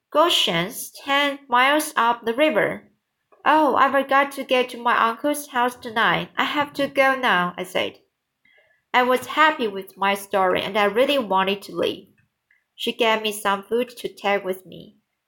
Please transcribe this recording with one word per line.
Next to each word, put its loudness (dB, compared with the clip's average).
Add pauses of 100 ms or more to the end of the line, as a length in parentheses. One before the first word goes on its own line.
(120)
"Goshen's 0
ten -2 (100)
miles 2
up 0
the -2
river." 2 (760)
"Oh, 4
I 6
forgot 2
to -10
get 2
to -8
my 2 (120)
uncle's -4 (100)
house -2
tonight. -2
I 0 (100)
have -2
to 0 (140)
go 4
now," 0
I -8 (100)
said. -2 (1000)
I 4
was -2
happy 2
with -10
my 2
story 0
and -6
I 2
really 2 (140)
wanted 0
to -8
leave. -4 (640)
She -6
gave 0
me -4
some -4
food -2 (120)
to -10
take -2
with -8
me, -18 (460)